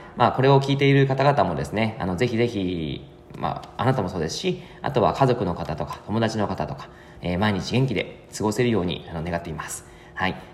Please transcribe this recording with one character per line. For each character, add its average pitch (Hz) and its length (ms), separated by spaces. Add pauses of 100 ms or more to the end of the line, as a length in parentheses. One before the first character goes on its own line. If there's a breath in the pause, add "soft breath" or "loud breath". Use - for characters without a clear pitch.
(160 loud breath)
ま 120 120
あ、 - 40
こ 127 100
れ 135 60
を 139 120
聞 139 140
い - 20
て 139 100
い 139 60
る 139 140
方 135 180
々 135 200
も 87 100
で 71 100
す 76 80
ね、 107 260
あ - 80
の、 90 100
ぜ 123 100
ひ 110 100
ぜ 120 100
ひ、 90 600 (300)
ま - 260 (140)
あ、 - 60
あ - 20
な 131 100
た - 80
も 90 60
そ 90 100
う - 20
で 78 80
す - 80
し、 180 260 (200 loud breath)
あ - 80
と 123 120
は 82 120
家 - 120
族 120 180
の 87 100
方 80 220
と 78 100
か、 - 200
友 107 140
達 110 180
の 104 80
方 87 200
と - 80
か、 - 140 (340 loud breath)
え 87 140
ー、 - 20
毎 104 200
日 - 140
元 123 140
気 123 80
で - 320 (100)
過 - 60
ご 107 100
せ 127 100
る 123 80
よ 101 120
う - 20
に、 87 260
あ 85 100
の、 - 20
願 85 160
っ 82 40
て 85 80
い - 20
ま 78 160
す。 - 180 (280 loud breath)
は 92 140
い。 - 80 (180 loud breath)